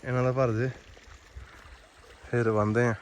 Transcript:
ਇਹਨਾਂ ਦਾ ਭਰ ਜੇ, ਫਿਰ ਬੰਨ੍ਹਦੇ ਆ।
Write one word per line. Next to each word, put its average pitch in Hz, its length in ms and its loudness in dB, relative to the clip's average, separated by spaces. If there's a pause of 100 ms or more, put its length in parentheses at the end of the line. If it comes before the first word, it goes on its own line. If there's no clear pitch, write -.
ਇਹਨਾਂ 127 200 -2
ਦਾ 127 80 2
ਭਰ 127 200 2
ਜੇ, 120 180 -2 (1600)
ਫਿਰ 117 200 2
ਬੰਨ੍ਹਦੇ 107 360 2
ਆ। 113 140 0